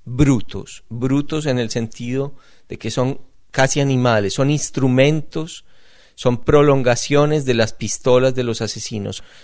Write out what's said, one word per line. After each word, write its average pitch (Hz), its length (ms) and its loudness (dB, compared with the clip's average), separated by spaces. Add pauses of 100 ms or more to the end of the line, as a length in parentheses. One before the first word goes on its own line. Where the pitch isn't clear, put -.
brutos, 123 840 0
brutos 139 560 -2
en 127 140 0
el 117 100 -2
sentido 123 640 -6 (360)
de - 100 -10
que 113 100 -6
son 127 320 -2 (300)
casi 135 300 2
animales, 123 520 2
son 135 160 0
instrumentos, 147 1120 0 (520)
son - 280 -2
prolongaciones 143 1000 4
de 127 80 0
las 110 200 2
pistolas 127 600 2
de 127 100 -2
los 113 180 -4
asesinos. 104 600 -6 (200)